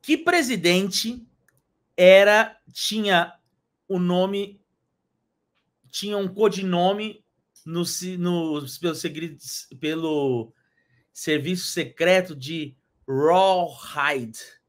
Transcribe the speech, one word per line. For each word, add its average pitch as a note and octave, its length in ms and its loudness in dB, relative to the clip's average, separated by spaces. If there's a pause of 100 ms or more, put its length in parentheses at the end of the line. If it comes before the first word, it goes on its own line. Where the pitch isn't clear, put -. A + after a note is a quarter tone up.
Que D#4 160 0
presidente A#3 1040 0 (720)
era, G3+ 640 8 (160)
tinha G3+ 640 -2 (500)
o F#3+ 120 -4
nome, F#3+ 600 -2 (1300)
tinha G3+ 260 -8
um G3 100 -2
codinome G3 960 0 (400)
no, E3+ 220 -4
ci-, F3+ 320 -8
no, E3 480 -2 (160)
pelo E3 140 -2
segredo, D#3 420 -10 (420)
pelo D3+ 720 -2 (600)
serviço D#3+ 540 -4
secreto F3 680 0
de D3 400 -10 (320)
Rawhide? D3 1300 0 (300)